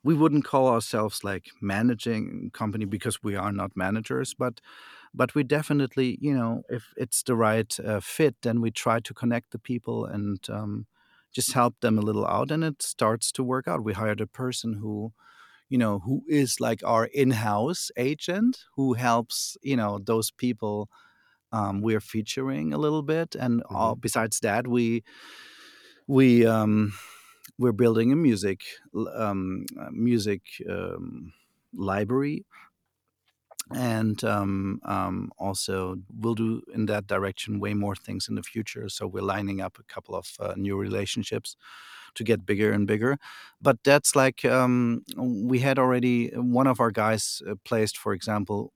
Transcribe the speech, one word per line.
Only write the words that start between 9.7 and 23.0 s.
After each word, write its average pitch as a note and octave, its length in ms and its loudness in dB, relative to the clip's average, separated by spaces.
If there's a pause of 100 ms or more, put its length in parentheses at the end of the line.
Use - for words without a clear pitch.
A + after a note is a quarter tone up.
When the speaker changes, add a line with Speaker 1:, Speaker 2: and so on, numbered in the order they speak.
Speaker 1:
and, G#2 440 -6
um, G#2+ 380 -6 (440)
just - 220 -2
help A#2+ 280 2
them A2 180 4
a - 20 2
little G#2 240 0
out, B2 240 0
and D#3 140 0
it D#3 180 -4
starts - 520 0
to C3 100 -4
work B2+ 240 -2
out. D#3 160 -2
We G#2 100 -2
hired G#2+ 280 -2
a G#2 60 -2
person B2 460 -4
who, G#2+ 400 -6 (560)
you C3 80 0
know, G#2+ 220 2
who C3 280 -2
is, C#3+ 320 2
like, A#2+ 240 -2
our A2+ 240 4
in-house B2 880 0
agent F3 680 0 (100)
who C3+ 180 2
helps, A#2 680 0
you C3+ 160 -2
know, G#2 220 -2
those A2 320 0
people, G#2+ 580 -4 (640)
um, G2+ 300 -2
we're A2 200 2
featuring C3+ 720 -4
a D3+ 60 -2
little D3+ 240 0